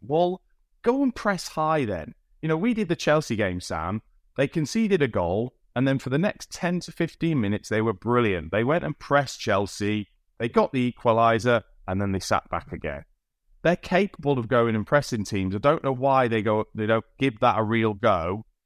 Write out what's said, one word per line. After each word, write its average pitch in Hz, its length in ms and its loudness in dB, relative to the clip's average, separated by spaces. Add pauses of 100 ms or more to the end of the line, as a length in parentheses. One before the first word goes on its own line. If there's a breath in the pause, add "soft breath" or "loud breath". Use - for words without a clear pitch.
Well, 170 380 -2 (420)
go 262 180 2
and 262 140 0
press 196 340 -4
high 156 360 0
then. 95 280 -6 (280)
You 156 60 -4
know, 160 100 0
we 220 180 0
did 214 120 -2
the 165 80 0
Chelsea 151 400 0
game, 95 240 -2
Sam. 90 440 -6 (340)
They 139 100 0
conceded 185 540 0
a 139 60 2
goal, 104 480 -2 (200)
and 131 120 2
then 135 100 2
for 131 140 -6
the 143 80 0
next - 320 -4
ten 175 300 -2
to - 100 -14
fifteen 160 500 -2
minutes, 101 280 -2
they 110 120 0
were 113 100 2
brilliant. 101 600 0
They 107 120 2
went 151 200 0
and 151 140 -4
pressed 139 420 0
Chelsea, 104 720 -2 (280)
they 117 100 -4
got 214 240 0
the 123 220 0
equaliser, 113 720 2 (240)
and 95 120 -2
then 101 120 -2
they 95 80 0
sat - 320 -2
back 85 200 -6
again. 73 340 -8 (580)
They're 165 120 4
capable 185 640 0
of 113 100 -4
going 117 280 2
and 104 100 -2
pressing 131 380 0
teams. 95 320 -2
I - 20 -4
don't 147 260 2
know 139 80 0
why 131 360 2
they 110 160 0
go, 107 220 0 (100)
they 107 100 -2
don't 113 180 2 (140)
give 135 220 0
that 117 180 4
a 110 60 0
real 110 320 0
go 98 500 0 (200)